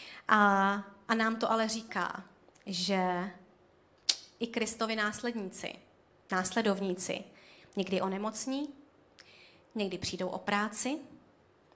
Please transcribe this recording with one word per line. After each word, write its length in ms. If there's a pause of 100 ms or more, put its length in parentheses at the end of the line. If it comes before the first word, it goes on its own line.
(280)
A, 560 (240)
a 80
nám 200
to 160
ale 160
říká, 560 (420)
že 640 (1080)
i 80
Kristovi 480
následníci, 800 (560)
následovníci 920 (520)
někdy 260
onemocní, 680 (1080)
někdy 220
přijdou 300
o 100
práci, 600 (800)